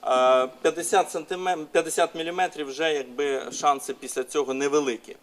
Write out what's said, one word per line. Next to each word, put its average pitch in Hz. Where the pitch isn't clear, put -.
Е, 127
п'ятдесят 170
сантиме-, 180
п'ятдесят 165
міліметрів 165
вже 151
якби 135
шанси 143
після 131
цього 135
невеликі. 135